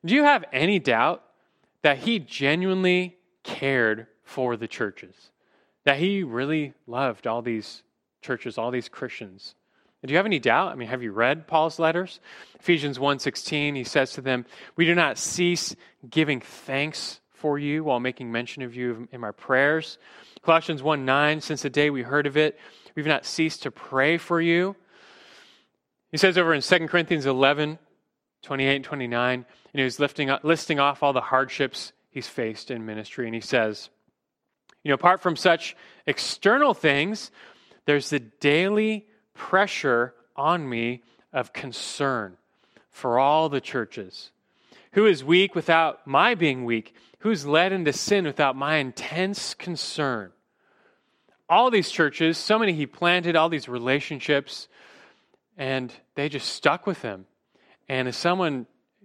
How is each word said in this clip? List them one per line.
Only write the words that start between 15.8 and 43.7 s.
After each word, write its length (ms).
giving 320
thanks 800
for 260
you 280
while 160
making 320
mention 320
of 100
you 380
in 80
my 100
prayers." 680
Colossians 400
one 220
nine, 360
"Since 220
the 80
day 200
we 120
heard 240
of 100
it, 220
we've 100
not 180
ceased 380
to 80
pray 480
for 220
you." 340
He 60
says 200
over 160
in 100
Second 260
Corinthians 380
eleven, 520
twenty-eight 320
and 100
twenty-nine, 640
and 60
he 60
was 160
lifting 300
up, 120
listing 380
off 240
all 80
the 80
hardships 720
he's 160
faced 460
in 120
ministry, 420
and 100
he 40
says, 480
you 60
know, 80
"Apart 260
from 140
such 400
external 640
things, 560
there's 240
the 80
daily 880
pressure 800
on 320
me 340
of 220
concern 840
for 280
all 300
the 140
churches. 680